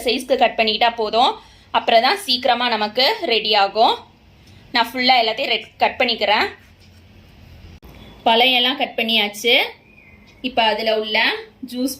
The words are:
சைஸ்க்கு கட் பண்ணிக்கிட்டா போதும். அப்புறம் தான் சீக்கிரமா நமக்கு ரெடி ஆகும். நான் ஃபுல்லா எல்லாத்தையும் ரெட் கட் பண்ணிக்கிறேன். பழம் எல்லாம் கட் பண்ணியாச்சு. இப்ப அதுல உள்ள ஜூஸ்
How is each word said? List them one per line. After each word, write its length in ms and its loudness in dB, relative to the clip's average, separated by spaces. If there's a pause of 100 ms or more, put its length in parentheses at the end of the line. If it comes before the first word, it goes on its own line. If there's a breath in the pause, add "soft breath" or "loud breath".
சைஸ்க்கு 360 -2
கட் 160 0
பண்ணிக்கிட்டா 320 0 (120)
போதும். 300 2 (480 loud breath)
அப்புறம் 280 2
தான் 180 0
சீக்கிரமா 480 0
நமக்கு 320 -2 (280)
ரெடி 280 0
ஆகும். 340 2 (800 soft breath)
நான் 160 0
ஃபுல்லா 320 2
எல்லாத்தையும் 320 -2
ரெட் 140 -6 (140)
கட் 180 2
பண்ணிக்கிறேன். 460 0 (1800)
பழம் 320 4
எல்லாம் 240 -2
கட் 160 -6
பண்ணியாச்சு. 560 0 (960)
இப்ப 80 -4 (140)
அதுல 320 -2
உள்ள 120 -4 (560)
ஜூஸ் 260 -6